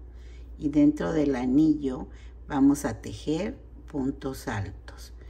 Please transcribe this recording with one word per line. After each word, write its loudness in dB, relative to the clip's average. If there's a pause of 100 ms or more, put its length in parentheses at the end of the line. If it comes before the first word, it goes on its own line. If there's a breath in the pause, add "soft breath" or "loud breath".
(600 loud breath)
y -2
dentro 4
del 2
anillo 2 (400 loud breath)
vamos 4
a -4
tejer -4 (340)
puntos -4
altos. -8 (180 soft breath)